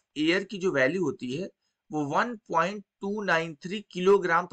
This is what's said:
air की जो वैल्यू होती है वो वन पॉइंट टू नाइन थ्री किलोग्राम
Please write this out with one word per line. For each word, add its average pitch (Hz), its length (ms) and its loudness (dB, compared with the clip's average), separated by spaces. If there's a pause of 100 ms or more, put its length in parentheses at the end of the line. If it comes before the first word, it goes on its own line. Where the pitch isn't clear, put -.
(200)
air 175 260 2
की 202 120 -12
जो 180 140 0
वैल्यू 143 320 2
होती 127 320 -4
है 180 140 -8 (420)
वो 151 140 -2 (100)
वन 233 200 0 (140)
पॉइंट 180 340 0 (180)
टू 202 220 -4
नाइन 165 400 0
थ्री 208 180 -6 (100)
किलोग्राम 180 600 4